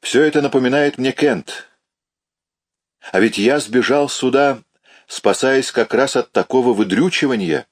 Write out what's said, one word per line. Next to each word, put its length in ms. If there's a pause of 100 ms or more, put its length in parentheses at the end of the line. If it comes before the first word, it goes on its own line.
Всё 220
это 200
напоминает 560
мне 140
Кент. 560 (1400)
А 80
ведь 180
я 220
сбежал 480
сюда, 540 (440)
спасаясь 640
как 240
раз 220
от 160
такого 400
выдрючивания. 1000